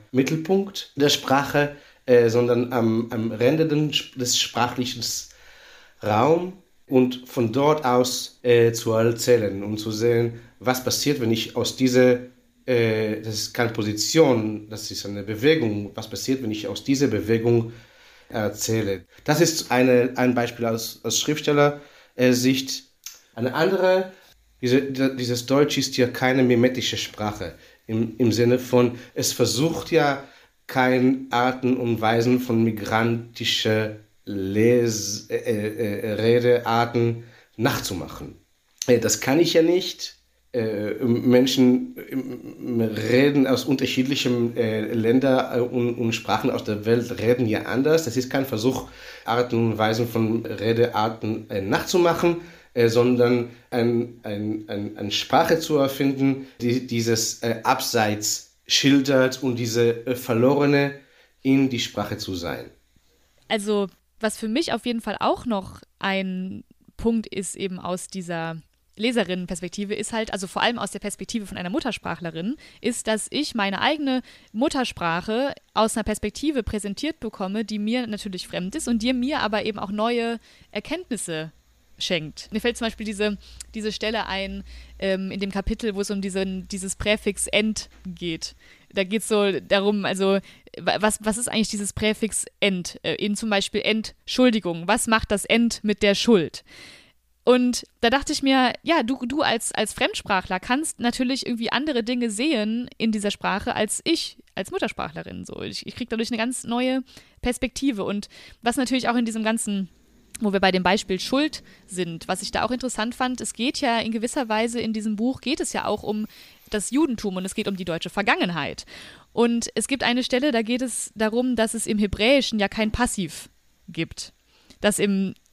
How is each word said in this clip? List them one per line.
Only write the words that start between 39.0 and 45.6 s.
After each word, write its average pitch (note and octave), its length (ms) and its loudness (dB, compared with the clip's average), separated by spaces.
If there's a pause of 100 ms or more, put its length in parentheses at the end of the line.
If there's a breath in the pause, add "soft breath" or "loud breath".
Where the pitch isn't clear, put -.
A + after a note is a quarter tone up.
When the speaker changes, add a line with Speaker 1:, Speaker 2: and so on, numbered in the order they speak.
Speaker 1:
kann C#3 180 2
ich E3 140 2
ja E3 80 6
nicht. F3+ 540 0 (380)
Äh, G#2+ 500 -2
Menschen, B2 920 4 (140)
ähm, B2 720 -6
reden B2 640 6
aus B2 180 2
unterschiedlichen, B2+ 920 2
äh, A2 240 0 (120)
Ländern, B2+ 640 4
äh, - 20 2